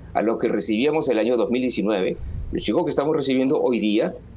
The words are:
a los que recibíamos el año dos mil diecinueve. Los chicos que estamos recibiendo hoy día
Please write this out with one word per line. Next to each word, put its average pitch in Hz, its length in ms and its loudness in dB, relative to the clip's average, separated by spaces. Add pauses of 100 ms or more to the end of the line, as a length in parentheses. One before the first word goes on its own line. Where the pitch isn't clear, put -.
(120)
a - 100 0
los 110 160 0
que 120 100 0
recibíamos 113 600 0
el 113 100 2
año 117 180 2
dos 110 140 0
mil 127 120 0
diecinueve. 107 540 0 (340)
Los - 140 -4
chicos 143 200 0
que 147 60 -2
estamos 147 240 0
recibiendo 135 460 2
hoy 120 180 2
día 110 360 2 (220)